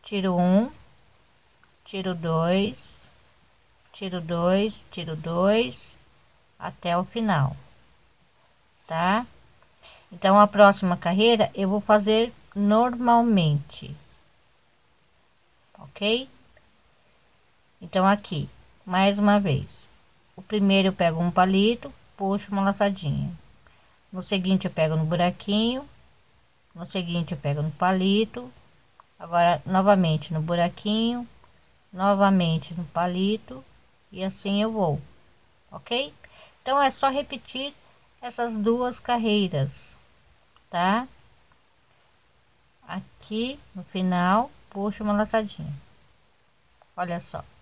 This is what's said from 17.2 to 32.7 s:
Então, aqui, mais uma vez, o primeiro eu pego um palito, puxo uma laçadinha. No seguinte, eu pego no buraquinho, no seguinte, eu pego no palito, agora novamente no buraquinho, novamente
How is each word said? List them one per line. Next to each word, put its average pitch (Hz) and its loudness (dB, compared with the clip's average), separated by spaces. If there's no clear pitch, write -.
Então, 185 0
aqui, 190 -2
mais 196 2
uma 208 4
vez, - -4
o 190 -20
primeiro 196 2
eu 185 0
pego 170 0
um 175 0
palito, 196 2
puxo 196 -4
uma 196 -2
laçadinha. 190 -2
No 185 -10
seguinte, 190 0
eu 170 -2
pego 160 0
no 160 0
buraquinho, 208 -2
no 170 -14
seguinte, 170 -4
eu 151 -6
pego 147 -2
no 156 -2
palito, 196 0
agora 170 2
novamente 185 2
no 160 -4
buraquinho, 208 -2
novamente 190 2